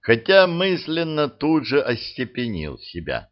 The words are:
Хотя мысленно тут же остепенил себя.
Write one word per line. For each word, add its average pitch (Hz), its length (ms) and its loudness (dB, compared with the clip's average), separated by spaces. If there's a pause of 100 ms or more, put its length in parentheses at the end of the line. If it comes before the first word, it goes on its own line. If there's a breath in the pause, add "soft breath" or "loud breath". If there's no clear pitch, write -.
Хотя 185 460 4
мысленно 165 800 -2
тут 151 380 0
же 135 160 2
остепенил 113 960 -6
себя. 71 540 -10